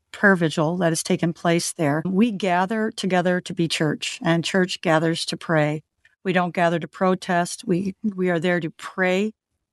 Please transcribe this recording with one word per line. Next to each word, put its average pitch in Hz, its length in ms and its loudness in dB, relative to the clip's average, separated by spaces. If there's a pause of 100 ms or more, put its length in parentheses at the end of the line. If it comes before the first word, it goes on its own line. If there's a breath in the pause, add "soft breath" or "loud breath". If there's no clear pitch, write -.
(120)
prayer 196 240 6
vigil 165 400 0
that 175 140 2
has 160 120 -2
taken 170 300 0
place 170 400 0
there. 156 320 0
We 190 280 2
gather 190 580 0
together 180 500 0
to - 140 -12
be 170 120 0
church, - 560 -2
and 165 220 2
church - 380 0
gathers 165 440 0
to - 120 -8
pray. 151 440 0 (400 soft breath)
We 185 120 -2
don't 180 200 0
gather 170 240 2
to 156 100 -6
protest. 180 800 -2
We, 190 360 -2
we 185 260 -2
are 175 100 2
there 175 220 0
to 160 80 -6
pray 185 640 -2 (400)